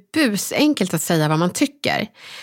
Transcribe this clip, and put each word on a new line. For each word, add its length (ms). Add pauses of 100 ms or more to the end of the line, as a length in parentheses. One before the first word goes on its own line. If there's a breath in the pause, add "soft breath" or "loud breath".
(140)
busenkelt 800
att 80
säga 260
vad 100
man 120
tycker. 580 (340 loud breath)